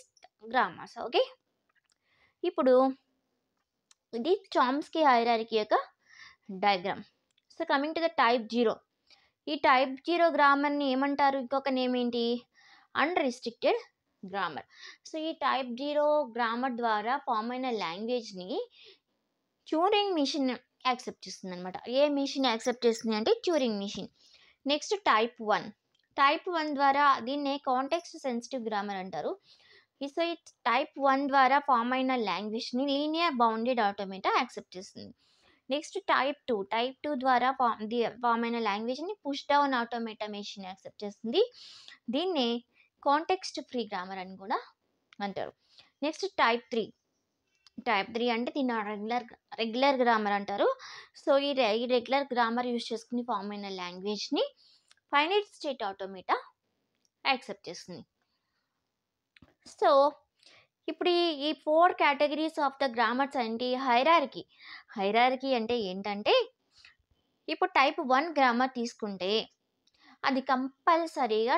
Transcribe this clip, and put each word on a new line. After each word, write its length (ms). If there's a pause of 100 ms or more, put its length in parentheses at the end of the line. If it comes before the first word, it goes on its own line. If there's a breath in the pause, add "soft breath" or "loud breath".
(440)
grammars. 540
ఓకే, 240 (1200)
ఇప్పుడు 320 (1400)
ఇది 220 (140)
Chomsky 560
hierarchy 540
యొక్క 160 (800 loud breath)
డయాగ్రామ్. 460 (580)
So, 40
coming 300
to 80
the 140
type 320
zero. 260 (720 soft breath)
ఈ 140
టైప్ 340 (100)
జీరో 260
గ్రామర్ని 580
ఏమంటారు? 500
ఇంకొక 320
నేమ్ 260
ఏంటి? 280 (680 soft breath)
అన్‌రిస్ట్రిక్టెడ్ 880 (420)
గ్రామర్. 440 (380 loud breath)
So, 140
ఈ 120 (140)
టైప్ 320
జీరో 280 (260)
గ్రామర్ 460
ద్వారా 460
ఫామ్ 300
అయిన 240
లాంగ్వేజ్ని 760 (1200 loud breath)
ట్యూరింగ్ 460
మెషిన్ 360 (340)
యాక్సెప్ట్ 400
చేస్తుంది 300
అనమాట. 220 (120)
ఏ 220
మెషిన్ 360
యాక్సెప్ట్ 380
చేస్తుంది 320
అంటే 160 (100)
ట్యూరింగ్ 380
మెషిన్. 280 (580 soft breath)
నెక్స్ట్ 280 (100)
టైప్ 380
వన్. 240 (500)
టైప్ 380
వన్ 200
ద్వారా 300 (160)
దీన్నే 340 (120)
కాంటెక్స్ట్ 580
సెన్సిటివ్ 420
గ్రామర్ 340
అంటారు. 320 (680 soft breath)
ఈ, 60
so, 160
ఈ 120 (320)
టైప్ 340
వన్ 280
ద్వారా 380
ఫామ్ 300
అయిన 160 (160)
లాంగ్వేజ్ని 600
లీనియర్ 540
బౌండెడ్ 460
ఆటోమేటా 480
యాక్సెప్ట్ 380
చేస్తుంది. 380 (580 soft breath)
నెక్స్ట్ 280 (120)
టైప్ 360
టూ. 100 (160)
టైప్ 300
టూ 140
ద్వారా 360
ఫామ్, 360
ది-, 320
ఫామ్ 240
అయిన 160
లాంగ్వేజ్ని 640
పుష్ 260
డౌన్ 260
ఆటోమేటా 540
మెషిన్ 380
యాక్సెప్ట్ 380
చేస్తుంది. 380 (640 loud breath)
దీన్నే 400 (540 soft breath)
కాంటెక్స్ట్ 680
ఫ్రీ 160
గ్రామర్ 380
అని 140
కూడా 220 (640)
అంటారు. 340 (480 soft breath)
నెక్స్ట్ 240 (100)
టైప్ 320
త్రీ. 160 (920)
టైప్ 320
త్రీ 180
అంటే 240
దీన్ని 300
రెగ్యులర్, 420 (300)
రెగ్యులర్ 440
గ్రామర్ 360
అంటారు. 320 (480 loud breath)
So, 240
ఈ 140
రె-, 220
ఈ 120
రెగ్యులర్ 400
గ్రామర్ 420
యూజ్ 180
చేసుకుని 380
ఫామ్ 260
అయిన 240
లాంగ్వేజ్‌ని 680 (680 soft breath)
ఫైనైట్ 380
స్టేట్ 320
ఆటోమేటా 540 (880)
యాక్సెప్ట్ 400
చేస్తుంది. 380 (1700)
So, 220 (1000 soft breath)
ఇప్పుడు 220
ఈ, 160 (140)
ఈ 160
four 380
categories 640
of 160
the 140
grammars 480
ఏంటి? 320 (120)
హైరార్కీ. 640 (480 loud breath)
హైరార్కీ 640
అంటే 300
ఏంటంటే, 520 (1160 soft breath)
ఇప్పుడు 240
టైప్ 340
వన్ 240
గ్రామర్ 420
తీసుకుంటే 600 (920 soft breath)
అది 200
కంపల్సరీగా 1160